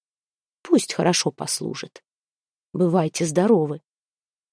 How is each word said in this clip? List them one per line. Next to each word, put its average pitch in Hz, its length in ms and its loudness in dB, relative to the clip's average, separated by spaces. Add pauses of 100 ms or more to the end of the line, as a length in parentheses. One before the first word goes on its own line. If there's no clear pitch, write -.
(600)
Пусть - 320 0
хорошо 165 380 0
послужит. - 720 -8 (720)
Бывайте 170 520 0
здоровы». 160 560 2 (720)